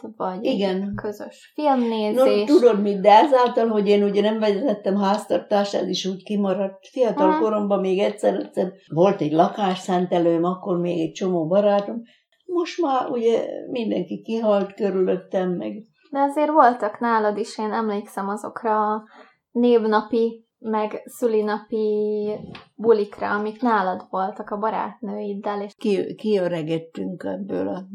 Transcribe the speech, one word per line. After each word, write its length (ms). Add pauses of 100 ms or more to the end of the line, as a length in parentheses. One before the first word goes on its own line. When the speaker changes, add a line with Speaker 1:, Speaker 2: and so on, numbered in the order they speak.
(140)
Speaker 1:
vagy 300
Speaker 2:
Igen. 360
Speaker 1:
egy 140
közös 580
filmnézést. 920
Speaker 2:
No, 120
tudod 220
mit, 200
de 100
ezáltal, 560
hogy 200
én 160
ugye 180
nem 180
vezettem 560
háztartást, 800
ez 120
is 180
úgy 180
kimaradt. 680
Fiatal 380
Speaker 1:
Aha. 100
Speaker 2:
koromban 400
még 200
egyszer-egyszer 720 (220)
volt 280
egy 100
lakásszentelőm, 1120
akkor 340
még 220
egy 120
csomó 360
barátom. 540 (440)
Most 360
már 280
ugye 360 (240)
mindenki 520
kihalt 520
körülöttem, 800
meg 220 (380)
Speaker 1:
De 80
azért 320
voltak 480
nálad 380
is, 200
én 140
emlékszem 580
azokra 640
a 100 (480)
névnapi, 960 (100)
meg 480
szülinapi 800 (920)
bulikra, 540
amik 320
nálad 480
voltak 400
a 80
barátnőiddel, 1040
és 160
Speaker 2:
Ki-, 380
kiöregettünk 1120
ebből 400
a 160 (120)